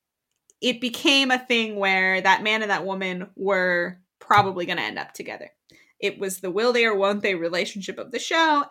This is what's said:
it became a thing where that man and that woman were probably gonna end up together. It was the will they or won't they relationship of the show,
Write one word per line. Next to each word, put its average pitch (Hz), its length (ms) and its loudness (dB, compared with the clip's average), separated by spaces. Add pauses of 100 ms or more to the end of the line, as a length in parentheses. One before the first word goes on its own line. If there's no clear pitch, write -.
(600)
it 240 200 0
became 269 480 2
a 254 80 2
thing 233 380 -2
where 190 460 2
that 190 200 4
man 214 220 0
and 202 80 -2
that 165 160 -2
woman 185 480 -6
were 180 640 0 (180)
probably 190 480 2
gonna 175 160 -4
end 107 160 -6
up - 160 -10
together. - 380 -14 (480)
It 202 180 -4
was 190 220 -6
the 185 100 -6
will 226 240 2
they 233 120 2
or 214 100 2
won't 202 260 0
they 196 140 0
relationship 180 640 -4
of - 120 -12
the 233 60 -4
show, 320 540 2